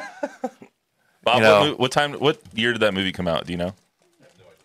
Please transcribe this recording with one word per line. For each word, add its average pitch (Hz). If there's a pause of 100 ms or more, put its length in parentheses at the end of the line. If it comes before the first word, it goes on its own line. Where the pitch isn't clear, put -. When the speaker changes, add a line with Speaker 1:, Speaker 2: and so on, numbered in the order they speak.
(500)
Speaker 1:
<laughs> -
Bob, 117
Speaker 2:
you -
know. 110
Speaker 1:
what 147
mo-, -
what 123
time, 147
what 147 (140)
year 117
did 113
that 107
movie 95
come 90
out? 80
Do 85
you 87
know? 90 (920)